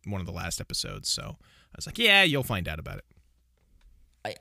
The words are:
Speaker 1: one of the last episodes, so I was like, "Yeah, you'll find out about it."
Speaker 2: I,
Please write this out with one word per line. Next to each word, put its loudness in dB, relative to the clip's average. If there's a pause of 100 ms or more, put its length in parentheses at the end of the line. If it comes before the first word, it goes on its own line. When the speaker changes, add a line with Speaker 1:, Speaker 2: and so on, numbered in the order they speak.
Speaker 1:
one -4
of -6
the -8
last -6
episodes, -6
so -2 (160)
I -20
was -10
like, -10
"Yeah, 8
you'll 4
find -2
out -6
about -10
it." -16 (1200)
Speaker 2:
I, -6